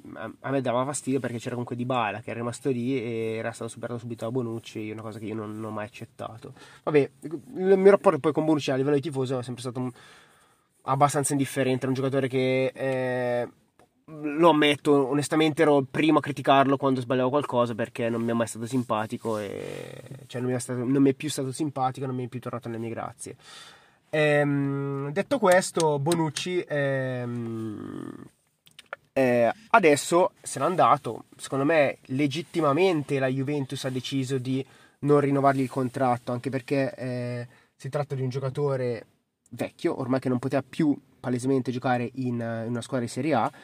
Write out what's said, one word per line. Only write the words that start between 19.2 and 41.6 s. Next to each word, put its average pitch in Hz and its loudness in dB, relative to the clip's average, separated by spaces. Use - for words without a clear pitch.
e, 50 -10
cioè, 123 -8
non 127 -2
mi 127 0
è 120 -4
stato, 123 -6
non 135 2
mi 139 6
è 135 4
più 151 -8
stato 135 -6
simpatico, 131 -4
non 131 -6
mi 127 -6
è - -8
più 123 -10
tornato 120 -10
nelle 113 -6
mie 113 -6
grazie. - -10
Ehm, 143 2
detto 196 0
questo, 180 4
Bonucci, 165 0
ehm, 117 -4
eh, 120 4
adesso 175 6
se - -10
n'è 135 0
andato. 143 2
Secondo 135 -2
me 147 2
legittimamente 147 0
la 131 0
Juventus 135 -4
ha 135 -4
deciso 131 -4
di 131 -2
non 143 6
rinnovargli 139 4
il 131 0
contratto, 123 -2
anche 123 -6
perché, 135 -2
eh, 123 -8
si - -12
tratta 143 -4
di 131 -4
un 131 -2
giocatore 131 -4
vecchio, - -4
ormai 127 0
che 131 -4
non 127 2
poteva 135 -2
più 147 0
palesemente 127 0